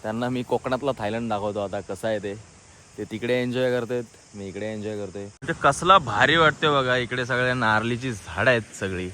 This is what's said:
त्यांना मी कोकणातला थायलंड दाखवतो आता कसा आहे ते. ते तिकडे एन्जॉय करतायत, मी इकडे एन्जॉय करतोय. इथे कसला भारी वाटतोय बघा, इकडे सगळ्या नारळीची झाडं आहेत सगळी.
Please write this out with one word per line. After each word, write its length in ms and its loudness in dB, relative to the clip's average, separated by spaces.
त्यांना 260 -2
मी 140 -2
कोकणातला 540 0
थायलंड 320 -2
दाखवतो 300 -2
आता 200 -4
कसा 280 -6
आहे 120 0
ते. 160 -6
ते 60 -6
तिकडे 380 -2
एन्जॉय 380 0
करतायत, 240 -4
मी 120 -10
इकडे 260 -8
एन्जॉय 240 -6
करतोय. 260 -8
इथे 300 -8
कसला 440 4
भारी 400 4
वाटतोय 320 4
बघा, 260 2
इकडे 300 -2
सगळ्या 280 2
नारळीची 600 2
झाडं 380 0
आहेत 280 0
सगळी. 340 -4